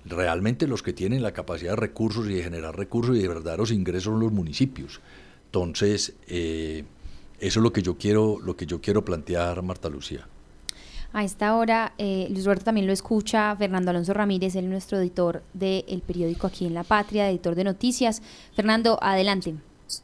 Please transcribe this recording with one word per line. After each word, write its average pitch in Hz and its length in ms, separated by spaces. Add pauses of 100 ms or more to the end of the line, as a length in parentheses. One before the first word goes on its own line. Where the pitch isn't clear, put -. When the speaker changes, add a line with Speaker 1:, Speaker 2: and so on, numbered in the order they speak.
Speaker 1:
Realmente 90 640
los 123 160
que 98 100
tienen 117 300
la 104 100
capacidad 87 380
de 104 60
recursos 110 520
y 98 60
de 90 80
generar 82 340
recursos 117 400
y 104 60
de 92 60
verdaderos 85 440
ingresos 92 400
son 110 80
los 113 100
municipios. 87 680 (460)
Entonces, 98 640 (160)
eh, 80 560 (560)
eso 95 200
es - 20
lo 113 100
que 107 80
yo 87 160
quiero, 107 480
lo 87 100
que 87 120
yo 82 160
quiero 101 200
plantear, 87 600
Marta 92 260
Lucía. 69 400 (840)
Speaker 2:
A 214 100
esta 208 320
hora, 226 400
eh, 190 320
Luis 190 160
Roberto 190 220
también 214 200
lo 190 60
escucha, 214 640
Fernando 185 360
Alonso 175 200
Ramírez, 190 440
él 185 80
es 185 60
nuestro 190 280
editor 175 440 (120)
del 190 520
periódico 175 400
aquí 185 200
en 165 80
La 170 100
Patria, 208 460
editor 175 240
de 180 100
noticias. 226 560 (320)
Fernando, 220 480
adelante. 190 540 (500)